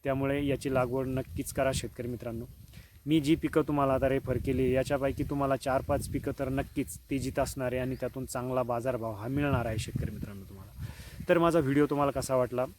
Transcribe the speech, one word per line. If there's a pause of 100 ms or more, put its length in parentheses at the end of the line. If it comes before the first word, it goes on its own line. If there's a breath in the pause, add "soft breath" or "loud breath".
त्यामुळे
याची
लागवड
नक्कीच
करा
शेतकरी
मित्रांनो. (600 loud breath)
मी
जी
पिकं
तुम्हाला
आता
रेफर
केली,
याच्यापैकी
तुम्हाला
चार
पाच
पिकं
तर
नक्कीच
तेजीत
असणार
आहे
आणि
त्यातून
चांगला
बाजारभाव
हा
मिळणार
आहे
शेतकरी
मित्रांनो
तुम्हाला. (580 loud breath)
तर
माझा
व्हिडिओ
तुम्हाला
कसा
वाटला (140)